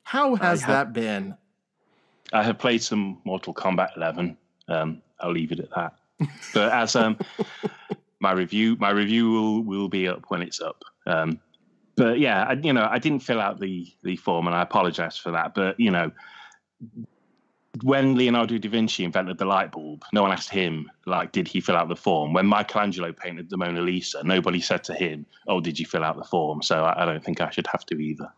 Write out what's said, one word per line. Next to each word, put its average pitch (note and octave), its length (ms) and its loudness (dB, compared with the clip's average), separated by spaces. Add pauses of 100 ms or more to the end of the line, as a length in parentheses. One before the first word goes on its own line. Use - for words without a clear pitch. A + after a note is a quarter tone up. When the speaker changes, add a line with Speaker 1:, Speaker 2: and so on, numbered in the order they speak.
Speaker 1:
How C4+ 360 2
Speaker 2:
I - 20 0
Speaker 1:
has F3 240 2
Speaker 2:
have - 60 -2
Speaker 1:
that C3+ 240 2
been? G2+ 440 -4 (960)
Speaker 2:
I C3 80 4
have A2+ 160 0
played A#2 240 2
some G2 440 -2
Mortal F#2 280 -6
Kombat F#2 420 0
eleven. E2 400 -4 (320)
Um, D#2+ 320 -2 (200)
I'll F2 120 -4
leave E2 200 -2
it E2+ 80 -6
at - 160 -10
that. E2+ 180 -4 (600)
But A2 180 4
as, A#2 220 2
um, A2 200 4 (540)
Speaker 1:
<laughs> - 500 -14
Speaker 2:
my G2 120 2
review, G#2 480 2
my G2+ 100 2
review G#2+ 400 2
will, A2 320 2
will G2 260 -2
be F#2 200 0
up - 220 -6
when F2 120 -2
it's - 200 -8
up. - 220 -8 (220)
Um, D#2+ 340 0 (560)
but A#2+ 220 4
yeah, A2 260 4
I, B2+ 100 0
you C#3 200 0
know, A2 160 4
I A#2+ 80 0
didn't C#3+ 240 0
fill A#2+ 180 0
out G2 200 -2
the, F#2 280 -6 (140)
the F#2 140 -2
form, E2+ 320 0
and E2+ 80 0
I F2+ 80 2
apologize E2+ 520 0
for - 160 -8
that. E2 220 -2
But, F#2+ 260 0
you A2+ 120 4
know, E2+ 200 2 (1700)
when C3+ 320 4
Leonardo A#2+ 420 4
da G#2+ 120 -4
Vinci A2 360 0
invented F#2 320 -2
the F#2+ 80 -2
light F#2+ 260 2
bulb, D#2 400 -12
no G#2 120 4
one F#2+ 80 4
asked F2 180 -4
him, E2 400 -2 (160)
like, F2+ 260 -2
did F2+ 160 0
he F2+ 140 -2
fill F2+ 160 2
out E2 100 2
the E2+ 80 -2
form? D#2 380 0
When F#2+ 140 4
Michelangelo G2+ 680 0
painted E2+ 360 -12
the F#2+ 80 -6
Mona F2 240 -2
Lisa, F2 420 -2
nobody F2+ 360 2
said F2 260 -2
to F2+ 100 -8
him, D#2 300 -4 (220)
"Oh, F#2 140 2
did E2 180 -4
you D#2+ 60 -4
fill E2 180 -2
out D#2 140 -2
the D#2 60 -14
form?" D#2 400 -2
So D#2+ 200 2
I, E2+ 200 2
I - 20 2
don't D#2+ 180 -2
think E2 180 -4
I D#2+ 100 -2
should - 160 -4
have - 180 -6
to E2+ 140 -6
either. D2+ 280 -6 (100)